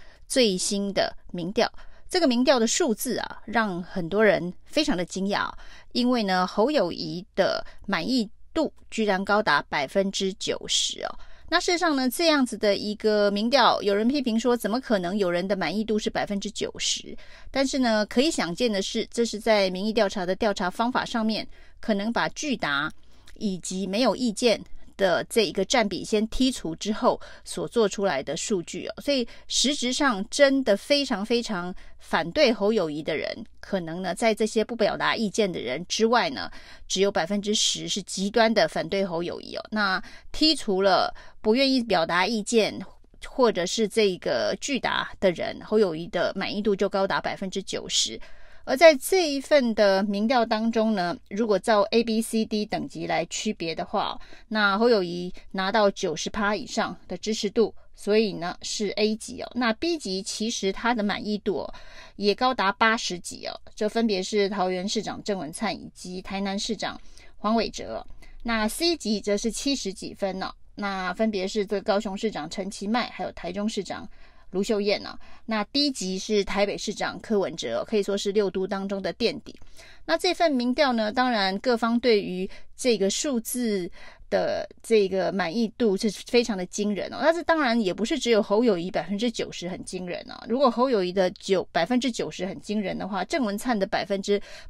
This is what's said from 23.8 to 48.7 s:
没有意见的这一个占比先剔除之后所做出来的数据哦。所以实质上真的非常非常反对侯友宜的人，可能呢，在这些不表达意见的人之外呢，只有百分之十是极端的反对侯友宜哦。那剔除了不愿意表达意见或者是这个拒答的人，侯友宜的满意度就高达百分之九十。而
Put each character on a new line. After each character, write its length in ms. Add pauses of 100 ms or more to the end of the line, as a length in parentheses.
没 160
有 120
意 160
见 320 (360)
的 260
这 220
一 40
个 140
占 240
比 160
先 240
剔 240
除 240
之 160
后 260 (260)
所 220
做 220
出 160
来 180
的 140
数 280
据 220
哦。 140
所 140
以 120 (200)
实 280
质 160
上 380
真 340
的 140
非 260
常 220
非 180
常 320 (240)
反 340
对 200
侯 220
友 160
宜 120
的 140
人， 260 (160)
可 220
能 220
呢， 120
在 200
这 120
些 160
不 140
表 220
达 180
意 140
见 200
的 80
人 300
之 160
外 240
呢， 220 (360)
只 140
有 100
百 140
分 160
之 140
十 340
是 140
极 260
端 240
的 160
反 180
对 160
侯 200
友 180
宜 160
哦。 140
那 320 (280)
剔 240
除 280
了 320 (260)
不 140
愿 180
意 80
表 240
达 220
意 160
见 340 (480)
或 260
者 140
是 220
这 320
个 420
拒 200
答 400
的 100
人， 340
侯 140
友 160
宜 140
的 260
满 180
意 80
度 140
就 140
高 180
达 140
百 160
分 120
之 140
九 260
十。 320 (440)
而 120